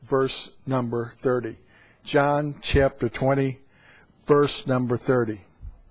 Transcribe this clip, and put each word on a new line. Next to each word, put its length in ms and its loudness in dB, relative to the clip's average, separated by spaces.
verse 540 -2
number 560 -4
thirty. 360 -2
John 560 0
chapter 480 2
twenty, 520 -2
verse 400 2
number 320 0
thirty. 440 0